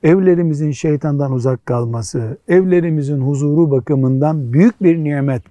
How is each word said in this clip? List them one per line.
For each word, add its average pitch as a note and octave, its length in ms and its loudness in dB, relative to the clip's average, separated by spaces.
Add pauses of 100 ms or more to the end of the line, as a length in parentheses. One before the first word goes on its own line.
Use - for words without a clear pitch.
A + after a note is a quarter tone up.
evlerimizin E3 680 2
şeytandan C#3+ 600 -2
uzak B2+ 340 -2
kalması, A#2 720 -6 (100)
evlerimizin E3 720 0
huzuru D3 500 0
bakımından C3+ 840 0
büyük G3 300 2
bir E3+ 220 2
nimet C#3 460 -2